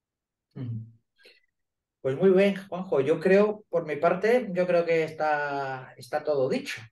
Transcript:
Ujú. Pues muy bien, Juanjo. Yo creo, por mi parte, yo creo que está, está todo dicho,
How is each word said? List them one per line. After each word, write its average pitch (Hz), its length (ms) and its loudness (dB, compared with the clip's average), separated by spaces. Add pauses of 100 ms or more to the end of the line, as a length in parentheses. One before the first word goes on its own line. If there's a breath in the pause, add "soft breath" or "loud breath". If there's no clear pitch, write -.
(540)
Ujú. 117 320 -10 (1120 soft breath)
Pues 135 160 -4
muy 190 140 4
bien, 196 260 4 (120)
Juanjo. 175 320 -2
Yo 156 200 0
creo, 202 480 4
por 165 180 -2
mi 151 100 -4
parte, 190 560 2
yo 180 140 0
creo 175 180 2
que 165 200 0
está, 143 920 -4
está 147 280 -6
todo 139 240 0
dicho, - 440 -6